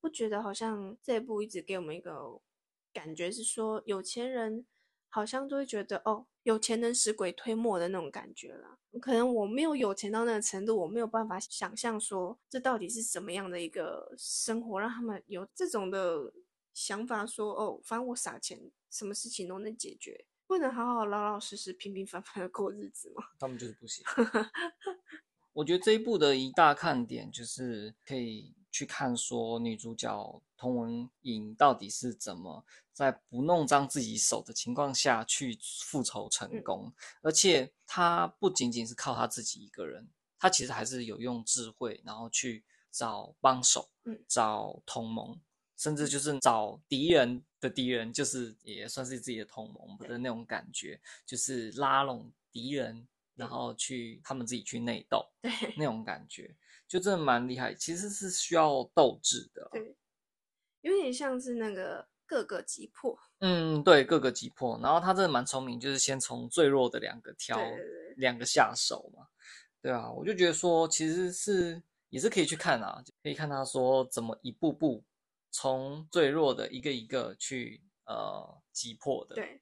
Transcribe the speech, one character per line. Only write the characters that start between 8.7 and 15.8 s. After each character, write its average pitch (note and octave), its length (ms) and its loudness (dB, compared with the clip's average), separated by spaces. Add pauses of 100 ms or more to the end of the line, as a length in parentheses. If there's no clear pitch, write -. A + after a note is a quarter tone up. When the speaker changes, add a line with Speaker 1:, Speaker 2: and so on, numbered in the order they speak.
Speaker 1:
可 B3+ 120 0
能 A#3+ 220 4
我 G#3 120 2
没 A#3+ 160 0
有 D#4+ 120 2
有 A3 200 2
钱 G3+ 180 -4
到 A3+ 120 2
那 A#3 100 2
个 G#3 80 0
程 F#3+ 220 -2
度， A3+ 120 2
我 F3 100 2
没 G#3+ 140 -2
有 A3+ 60 0
办 A3+ 200 0
法 G3 140 -6
想 G#3+ 360 -8
象 A3 220 -2
说， G3+ 400 -4 (100)
这 C4 120 -6
到 B3+ 180 2
底 F#3 100 -6
是 A3+ 140 -6
什 F#3 200 -4
么 F#3+ 100 -8
样 F#3+ 180 -4
的 F3 100 -6
一 E3+ 80 -4
个 - 480 -8
生 - 440 -4
活， A3+ 180 -6
让 G#3+ 100 -2
他 A#3+ 140 -6
们 G#3+ 240 -6
有 F#3+ 280 -8
这 F4+ 140 -2
种 G3 220 -2